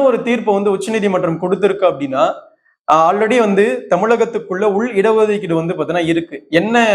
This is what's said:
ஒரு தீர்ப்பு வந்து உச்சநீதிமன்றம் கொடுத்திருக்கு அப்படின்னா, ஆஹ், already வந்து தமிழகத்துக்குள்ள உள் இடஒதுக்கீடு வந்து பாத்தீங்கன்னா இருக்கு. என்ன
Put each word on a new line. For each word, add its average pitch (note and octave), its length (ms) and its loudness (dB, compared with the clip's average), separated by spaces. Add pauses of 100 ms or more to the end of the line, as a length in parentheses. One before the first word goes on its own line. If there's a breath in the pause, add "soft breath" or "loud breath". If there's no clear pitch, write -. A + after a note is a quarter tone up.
ஒரு B3+ 200 4
தீர்ப்பு A3+ 300 -2
வந்து G3+ 180 0
உச்சநீதிமன்றம் F#3+ 680 -2
கொடுத்திருக்கு F#3+ 460 0
அப்படின்னா, C#3 380 0 (640 soft breath)
ஆஹ், D#3+ 160 4
already G#3 340 2
வந்து G3+ 260 2 (220)
தமிழகத்துக்குள்ள G#3+ 840 -2
உள் A3+ 200 -2
இடஒதுக்கீடு G#3 640 0
வந்து E3 200 -2
பாத்தீங்கன்னா D#3+ 340 -2
இருக்கு. E3 280 -4 (140)
என்ன G3 260 2 (180)